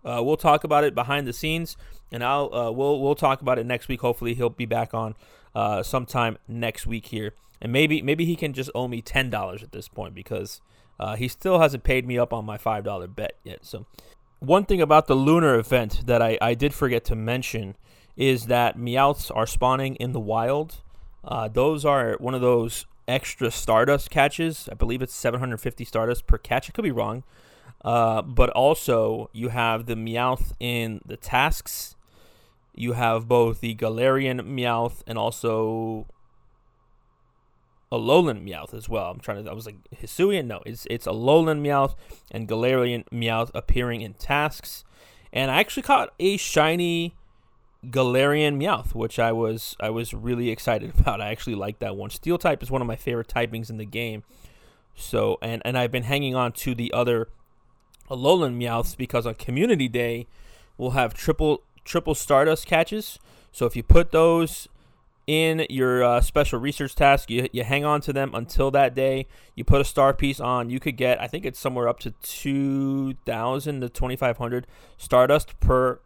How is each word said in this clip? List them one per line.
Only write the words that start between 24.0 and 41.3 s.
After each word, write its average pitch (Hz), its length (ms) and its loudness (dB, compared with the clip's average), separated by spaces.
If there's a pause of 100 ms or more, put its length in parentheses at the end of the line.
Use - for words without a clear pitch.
catches. 156 600 0
I 104 40 -12
believe 123 260 0
it's 127 140 -8
seven 123 260 -2
hundred 123 160 -4
fifty 120 260 -8
Stardust 113 440 -2
per 110 100 6
catch. - 320 -2
I - 20 -16
could 226 120 -4
be 165 80 0
wrong. 113 320 -4 (600)
Uh, 113 380 2
but 123 280 4
also, 113 840 2
you 113 160 -6
have 117 360 -2
the 120 80 -6
Meowth 117 680 -2
in 117 460 -4
the 110 100 -12
tasks. - 800 -2 (800)
You 120 200 -4
have 113 340 0
both 117 340 4
the 117 140 -4
Galarian 127 680 0
Meowth 120 640 -2
and 113 120 -8
also 113 880 -2 (1800)
Alolan 120 520 2
Meowth 85 300 -14
as - 160 -12
well. 95 220 -4
I'm 87 80 -14
trying 104 240 -10
to, 110 60 -12
I 95 40 -10
was 113 140 -14
like, 101 100 -18 (180)
Hisuian? 175 520 0
No, 107 180 -10
it's, - 240 -14
it's 117 160 -8
Alolan 147 560 4